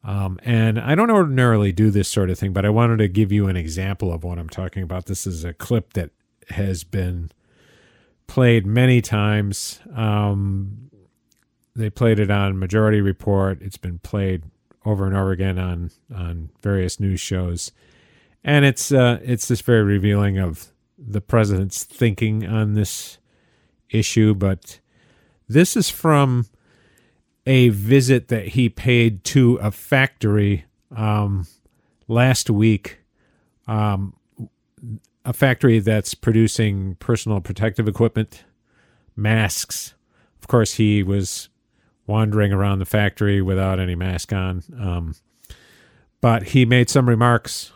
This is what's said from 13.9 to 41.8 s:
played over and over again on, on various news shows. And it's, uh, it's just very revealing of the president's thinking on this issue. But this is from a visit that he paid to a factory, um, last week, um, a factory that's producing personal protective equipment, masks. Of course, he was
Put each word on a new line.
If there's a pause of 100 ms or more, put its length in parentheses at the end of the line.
played (420)
over
and
over
again
on, (240)
on (120)
various
news
shows. (720)
And
it's,
uh,
it's
just
very
revealing
of (340)
the
president's
thinking
on
this (720)
issue.
But (680)
this
is
from (1000)
a
visit
that
he
paid
to
a
factory, (280)
um, (600)
last
week, (680)
um, (1120)
a
factory
that's
producing
personal
protective
equipment, (720)
masks. (480)
Of
course,
he
was (580)